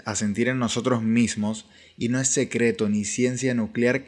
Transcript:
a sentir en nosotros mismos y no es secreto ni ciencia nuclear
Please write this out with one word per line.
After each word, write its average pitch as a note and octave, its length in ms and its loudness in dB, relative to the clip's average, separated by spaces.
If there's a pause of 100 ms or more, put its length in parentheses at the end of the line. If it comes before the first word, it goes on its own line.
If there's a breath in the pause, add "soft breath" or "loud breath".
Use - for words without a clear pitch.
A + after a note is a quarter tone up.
a G#2+ 100 -4
sentir G#2+ 320 0
en B2+ 120 0
nosotros A#2+ 440 0
mismos A2 640 0 (320 loud breath)
y - 100 -4
no B2+ 140 0
es C3 80 0
secreto A#2 580 0
ni G#2 160 0
ciencia B2 500 0
nuclear A#2+ 540 0